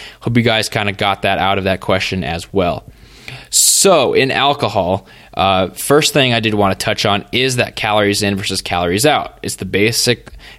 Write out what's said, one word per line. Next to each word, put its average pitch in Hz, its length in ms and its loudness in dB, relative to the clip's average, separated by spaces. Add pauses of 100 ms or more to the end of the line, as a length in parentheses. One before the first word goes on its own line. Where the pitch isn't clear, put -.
(200)
Hope 120 160 -2
you 117 60 4
guys 110 260 0
kinda 101 240 -2
got 98 300 -2
that 98 160 0
out 98 180 2
of 95 80 -2
that 95 160 0
question 92 440 -2
as 82 280 -8
well. 87 320 -2 (640)
So 147 640 2
in 135 180 2
alcohol, 104 760 0 (260)
uh, 95 360 2
first - 440 2
thing 131 220 2
I 117 60 0
did 110 120 0
wanna 101 220 2
touch - 320 -2
on 101 260 0
is 127 240 0
that 113 200 -2
calories 104 460 0
in 101 140 0
versus 95 240 -6
calories 92 460 0
out. 131 360 0
It's - 120 -6
the - 100 -12
basic, 113 680 0 (260)